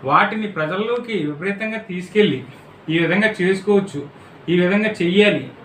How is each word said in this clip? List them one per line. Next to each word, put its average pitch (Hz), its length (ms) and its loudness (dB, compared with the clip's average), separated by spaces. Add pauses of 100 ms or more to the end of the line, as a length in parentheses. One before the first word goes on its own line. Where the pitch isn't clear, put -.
వాటిని 202 440 2
ప్రజల్లోకి 214 640 -4
విపరీతంగా 196 640 -4
తీసుకెళ్ళి 180 680 0 (460)
ఈ 160 100 0
విధంగా 196 420 2
చేసుకోవచ్చు, 190 680 0 (400)
ఈ 175 100 4
విధంగా 185 300 2 (120)
చెయ్యాలి 175 500 2 (120)